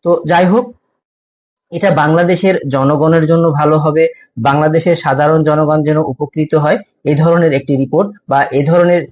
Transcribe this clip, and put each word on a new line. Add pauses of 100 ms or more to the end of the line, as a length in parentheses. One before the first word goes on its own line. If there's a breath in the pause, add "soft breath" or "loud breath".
তো (160)
যাই
হোক, (1080)
এটা (120)
বাংলাদেশের (140)
জনগণের
জন্য (160)
ভালো
হবে, (340 loud breath)
বাংলাদেশের
সাধারণ
জনগণ
যেন (140)
উপকৃত
হয়, (260)
এই
ধরনের
একটি
রিপোর্ট (200)
বা (200)
এই
ধরনের